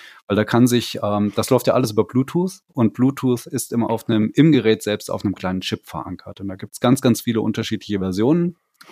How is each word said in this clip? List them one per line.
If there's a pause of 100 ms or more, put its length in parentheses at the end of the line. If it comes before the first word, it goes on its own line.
(260)
Weil
da
kann
sich,
ähm,
das
läuft
ja
alles
über
Bluetooth (140)
und
Bluetooth
ist
immer
auf
einem,
im
Gerät
selbst
auf
einem
kleinen
Chip
verankert.
Und
da
gibt's
ganz,
ganz
viele
unterschiedliche
Versionen. (360)